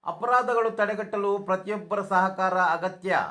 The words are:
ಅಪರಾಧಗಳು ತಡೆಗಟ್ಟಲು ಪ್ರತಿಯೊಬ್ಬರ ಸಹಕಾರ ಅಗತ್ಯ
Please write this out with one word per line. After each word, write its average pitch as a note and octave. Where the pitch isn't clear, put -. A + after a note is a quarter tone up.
ಅಪರಾಧಗಳು A#3
ತಡೆಗಟ್ಟಲು G#3
ಪ್ರತಿಯೊಬ್ಬರ G3+
ಸಹಕಾರ F#3
ಅಗತ್ಯ F#3